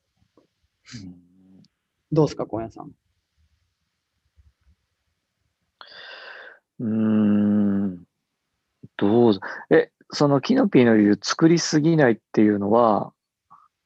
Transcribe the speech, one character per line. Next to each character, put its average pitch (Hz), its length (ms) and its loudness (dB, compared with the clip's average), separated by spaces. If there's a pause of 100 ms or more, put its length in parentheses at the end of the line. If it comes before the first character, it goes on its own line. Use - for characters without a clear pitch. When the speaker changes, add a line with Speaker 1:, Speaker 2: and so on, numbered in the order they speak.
(1040)
Speaker 1:
う 92 40 -18
ん。 - 560 -20 (480)
Speaker 2:
ど 160 120 2
う - 40 0
で - 20 -4
す - 60 -16
か、 - 100 -10
小 110 160 -10
屋 113 80 -14
さ - 140 -20
ん。 - 80 -20 (4000)
Speaker 1:
う - 20 -10
ー - 20 -6
ん。 104 1200 -2 (920)
ど 117 320 2
う 104 40 4
ぞ。 95 60 -10 (320)
え、 - 180 2 (220)
そ 147 160 0
の 139 120 0
キ 226 140 -4
ノ 262 160 0
ピ 139 120 4
ー 123 40 4
の 113 120 4
言 104 160 4
う 101 60 -4
作 - 280 -2
り 170 100 2
す 156 240 -2
ぎ 165 160 0
な 139 120 4
い - 20 4
っ 107 60 -2 (140)
て 123 100 0
い 107 80 4
う 104 100 0
の 101 100 -4
は、 110 420 0 (760)